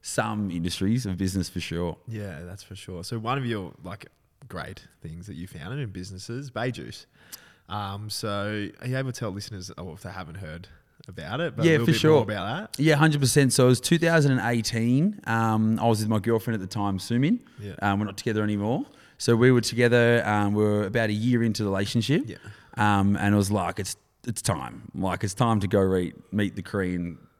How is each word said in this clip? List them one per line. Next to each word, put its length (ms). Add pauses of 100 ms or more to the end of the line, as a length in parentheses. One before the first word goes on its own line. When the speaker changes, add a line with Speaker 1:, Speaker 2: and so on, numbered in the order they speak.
Speaker 1:
some 480
industries 560
of 100
business 320
for 120
sure. 360 (100)
Speaker 2:
Yeah, 400
that's 160
for 140
sure. 260
So 160
one 200
of 80
your, 260 (100)
like, 240 (420)
great 380 (160)
things 240
that 80
you 140
founded 320
in 100
businesses, 600
Bay 200
Juice. 360 (640)
Um, 420
so 580 (120)
are 60
you 100
able 160
to 60
tell 120
listeners, 460
oh, 160
if 100
they 80
haven't 260
heard 320 (400)
about 320
it, 160
but 80
Speaker 1:
Yeah, 80
Speaker 2:
a 0
little 140
Speaker 1:
for 60
Speaker 2:
bit 80
Speaker 1:
sure. 120
Speaker 2:
more 100
about 540
that? 60
Speaker 1:
Yeah, 140
hundred 240
percent. 320
So 140
it 20
was 120
two 180
thousand 340
and 120
eighteen. 840
Um, 540
I 60
was 140
with 80
my 100
girlfriend 360
at 60
the 120
time, 260
Sumin. 420 (200)
Speaker 2:
Yeah. 120 (100)
Speaker 1:
Um, 160
we're 80
not 100
together 260
anymore. 420 (340)
So 180
we 140
were 100
together. 680
Um, 280
we 80
were 220
about 260
a 40
year 280
into 220
the 40
relationship. 580
Speaker 2:
Yeah. 100 (400)
Speaker 1:
Um, 400
and 180
it 20
was 140
like, 300
it's 160 (320)
it's 140
time. 400 (120)
Like, 300
it's 100
time 260
to 60
go 140
re-, 320 (180)
meet 240
the 80
Korean 560 (220)